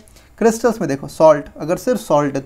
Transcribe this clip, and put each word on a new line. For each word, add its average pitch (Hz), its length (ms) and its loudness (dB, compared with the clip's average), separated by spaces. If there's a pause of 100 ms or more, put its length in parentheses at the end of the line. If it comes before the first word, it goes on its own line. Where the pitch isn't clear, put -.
(400)
क्रिस्टल्स 226 420 0
में 170 60 -2
देखो 139 220 -6
सॉल्ट, 151 360 4 (120)
अगर 160 200 -4
सिर्फ 254 240 -4
सॉल्ट 143 340 0
है 139 100 -6